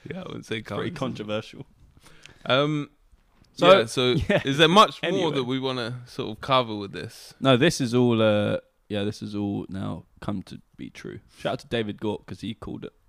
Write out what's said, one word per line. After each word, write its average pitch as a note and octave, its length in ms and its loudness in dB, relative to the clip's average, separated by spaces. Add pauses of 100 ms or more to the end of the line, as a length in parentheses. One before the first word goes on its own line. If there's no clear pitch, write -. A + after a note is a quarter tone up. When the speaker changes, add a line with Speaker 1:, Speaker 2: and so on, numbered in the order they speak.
Speaker 1:
Yeah, F#3 120 -10
I - 20 -14
wouldn't - 220 -12
say A2+ 160 -8
Speaker 2:
Pretty - 20 -14 (280)
Speaker 1:
Cummings. F2+ 80 -14
Speaker 2:
controversial. A2 680 -8 (800)
Speaker 1:
Um, D3 460 0 (640)
Speaker 2:
So, F3 260 6
Speaker 1:
yeah, A2+ 60 2
so B2 260 2
Speaker 2:
<laughs> - 180 2
yeah. G3 160 4
Speaker 1:
is C#3 140 -2
there D#3+ 80 8
much F3+ 340 6
more E3 100 -2
Speaker 2:
Anyway. F#3 240 0
Speaker 1:
that C3+ 100 -2
we C3 140 -4
wanna B2 460 -6
sort - 240 -8
of A2 120 -10
cover B2 340 0
with G2+ 160 -8
this? - 480 -14
Speaker 2:
No, C3 180 4
this C#3+ 240 2
is A#2+ 140 -2
all, A#2+ 260 4
uh, G#2 360 2 (300)
yeah, G2+ 160 -4
this G#2 200 -6
is G#2 100 -10
all G2+ 340 -4
now G2 380 -8 (160)
come G2+ 220 -6
to - 180 -18 (140)
be B1+ 160 -14
true. - 280 -14 (200)
Shout - 140 -4
out B2+ 80 -6
to - 60 -20
David G#2+ 320 -4
Gork G#2 280 -4
'cause - 140 -14
he G#2+ 120 -8
called - 320 -12
it. - 80 -14 (160)